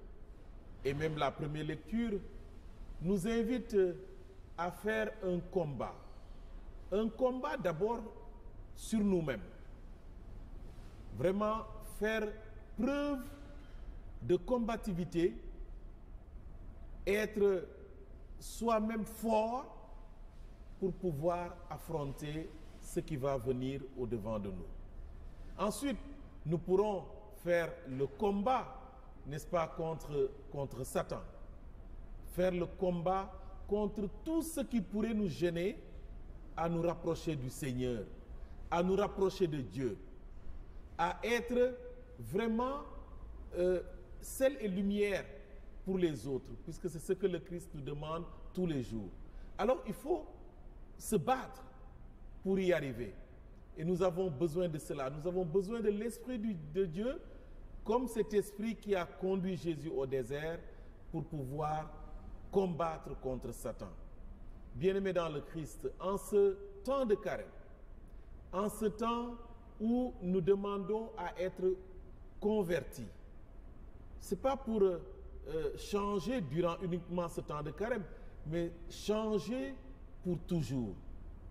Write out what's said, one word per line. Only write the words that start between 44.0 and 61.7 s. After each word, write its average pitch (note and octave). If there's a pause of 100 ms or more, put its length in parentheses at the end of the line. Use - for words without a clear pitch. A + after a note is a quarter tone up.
sel C4+
et G#3+
lumière G3+ (600)
pour F#3+
les D3+
autres, C3 (120)
puisque E3
c'est D#3+
ce F#3+
que F#3
le F3
Christ E3+
nous D3+
demande D3+ (280)
tous F#3
les D3
jours. G#2 (460)
Alors A#3+
il -
faut D#4 (720)
se -
battre B3+ (800)
pour F#3+
y F#3
arriver. B2 (600)
Et D#3+
nous F3
avons F#3
besoin E3
de D3+
cela. C#3
Nous D3+
avons F3+
besoin G3
de G#3+
l'Esprit A3+
du, G#3+
de D#3
Dieu, G#3 (640)
comme A#3+
cet G#3+
Esprit G#3
qui G#3
a F3
conduit F#3
Jésus D3+
au C3+
désert C#3 (500)
pour D#3+
pouvoir D3+ (640)